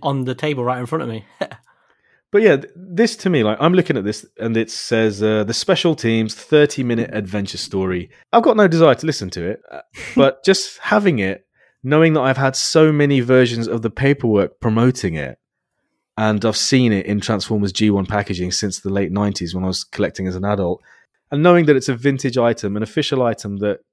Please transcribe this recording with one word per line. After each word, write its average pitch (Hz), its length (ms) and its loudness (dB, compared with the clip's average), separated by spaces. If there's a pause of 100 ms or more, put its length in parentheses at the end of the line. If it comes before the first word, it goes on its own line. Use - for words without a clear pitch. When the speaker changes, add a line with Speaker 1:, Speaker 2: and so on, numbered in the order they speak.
Speaker 1:
on 139 220 -2
the 127 100 -6
table 139 280 -4
right 127 160 -4
in 123 60 -8
front 156 160 -4
of 123 80 -8
me. 113 160 -10 (160)
<laughs> - 60 -8 (840)
Speaker 2:
But 202 100 2
yeah, 190 160 6
th-, - 180 -12
this 185 420 0
to - 120 -2
me, 147 140 2
like, 107 180 0
I'm 170 140 4
looking 170 200 2
at 104 80 -4
this 104 220 -6 (140)
and 113 180 -2
it 110 140 -2
says, 110 500 -2
uh, 107 220 2
"The 107 100 -4
Special 175 400 0
Teams 113 400 -2
thirty-minute 131 800 0
adventure 101 460 -6
story." 92 500 -4 (220)
I've 233 100 6
got 220 160 4
no 202 100 6
desire 160 280 6
to - 100 -6
listen 139 260 -4
to 87 200 -8
it, - 100 -10 (100)
uh, 67 100 -16 (160)
Speaker 1:
<laughs> - 180 -12
Speaker 2:
but - 280 2
just - 360 0
having 202 400 0
it, 98 260 -4 (380)
knowing 156 300 4
that 156 80 2
I've 131 160 0
had 131 180 0
so 156 360 4
many 143 280 2
versions 120 480 2
of 113 160 -4
the 113 80 -4
paperwork 123 680 0
promoting 117 540 0
it, 71 240 -8 (800)
and 107 260 0
I've 110 140 0
seen 127 340 2
it 98 140 0
in 104 160 -2
Transformers 101 500 -2
G 107 200 2
one 98 160 0
packaging 92 440 -4
since 98 280 -6
the 98 100 -8
late 98 220 -2
nineties 98 420 -4
when 90 100 -4
I 92 40 -2
was 92 160 -4
collecting 95 440 -6
as 92 80 -6
an 92 80 -8
adult, 98 380 -2 (480)
and 143 140 -2
knowing 175 240 6
that 147 80 6
it's 131 140 -2
a 135 60 0
vintage 127 440 -2
item, 113 360 0
an 104 60 -6
official 135 400 -4
item 107 360 -4
that 104 240 -4 (120)